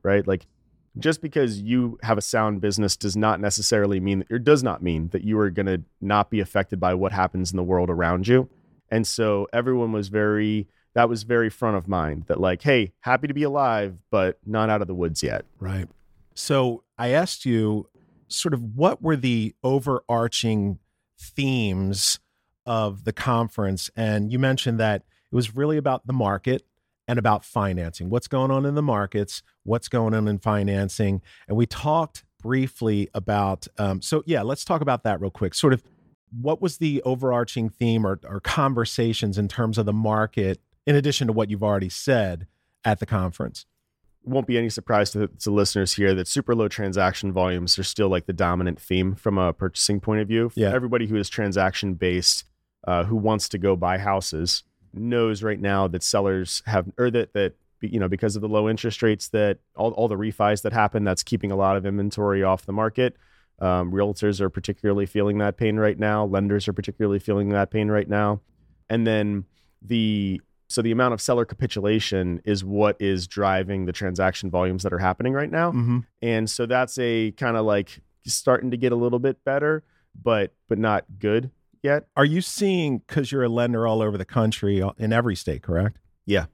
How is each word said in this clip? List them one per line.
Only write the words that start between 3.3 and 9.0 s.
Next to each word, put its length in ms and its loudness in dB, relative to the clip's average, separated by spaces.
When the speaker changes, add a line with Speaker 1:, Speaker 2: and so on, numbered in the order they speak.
Speaker 1:
necessarily 600 0
mean, 300 0
or 80 -2
does 240 4
not 200 -2
mean 260 0
that 160 -4
you 140 0
are 120 2
gonna 280 -2
not 300 0
be 100 0
affected 380 -2
by 160 2
what 180 0
happens 380 0
in 60 -6
the 60 -2
world 280 2
around 380 0
you. 200 4
And 160 0